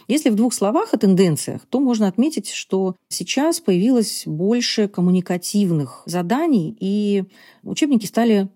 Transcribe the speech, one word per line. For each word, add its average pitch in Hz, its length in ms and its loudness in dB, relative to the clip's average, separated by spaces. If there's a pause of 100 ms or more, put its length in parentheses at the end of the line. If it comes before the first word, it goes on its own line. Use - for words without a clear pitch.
Если 285 200 0
в 214 60 2
двух 226 180 2
словах 254 400 0
о - 60 0
тенденциях, 185 720 2
то 247 80 0
можно 240 300 2
отметить, 233 420 -2
что 190 460 -4 (120)
сейчас 294 520 -2
появилось 214 680 0
больше 202 640 0
коммуникативных 180 1160 0
заданий, 196 760 -2
и 202 440 -2 (380)
учебники 247 440 -2
стали 214 500 2